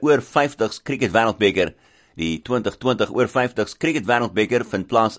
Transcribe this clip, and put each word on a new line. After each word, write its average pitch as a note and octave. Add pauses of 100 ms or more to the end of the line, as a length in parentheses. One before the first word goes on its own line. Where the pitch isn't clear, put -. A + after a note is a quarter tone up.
oor D3
vyftigs C#3+
cricket A#2
wêreldbeker. G2+ (480)
Die E2
twintig A#2+
twintig A#2
oor A#2
vyftigs B2
cricket D#3
wêreldbeker A#2
vind F#2+
plaas A2+